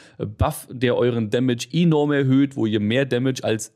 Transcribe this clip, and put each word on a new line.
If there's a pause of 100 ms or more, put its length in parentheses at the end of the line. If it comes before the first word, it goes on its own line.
(200)
äh,
Buff,
der
euren
Damage
enorm
erhöht,
wo
ihr
mehr
Damage
als